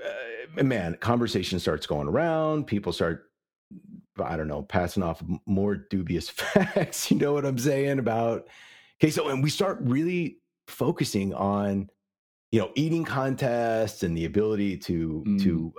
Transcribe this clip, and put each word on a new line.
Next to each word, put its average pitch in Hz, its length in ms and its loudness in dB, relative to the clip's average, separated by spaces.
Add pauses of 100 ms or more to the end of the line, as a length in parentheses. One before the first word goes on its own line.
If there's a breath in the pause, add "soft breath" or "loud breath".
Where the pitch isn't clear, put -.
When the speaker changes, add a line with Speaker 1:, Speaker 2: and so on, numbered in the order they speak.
Speaker 1:
uh, 120 580 -6
man, 104 380 0
conversation 107 580 2
starts 80 280 0
going 73 220 -2
around. 156 580 0
People 196 260 0
start, - 380 -2 (920)
I 82 140 -4
don't 78 120 -2
know, 73 140 -4
passing 90 400 0
off 82 200 -2
m-, 85 240 -4
more 101 280 2
dubious 92 540 -2
<laughs> - 20 -12
facts. - 800 0
You 165 80 4
know 143 140 0
what 147 120 0
I'm 135 140 -2
saying 139 400 0
about 113 480 0 (540 loud breath)
queso? 156 280 4
And 135 140 0
we 147 80 2
start 185 320 0
really 165 560 0 (300)
focusing 107 640 0
on, 98 540 0 (640)
you 113 80 6
know, 92 140 0
eating 160 300 2
contests 120 1000 0
and 85 140 2
the 82 80 -2
ability 101 540 0
to, 80 480 -2
Speaker 2:
Mm. 101 160 2
Speaker 1:
to, 82 360 2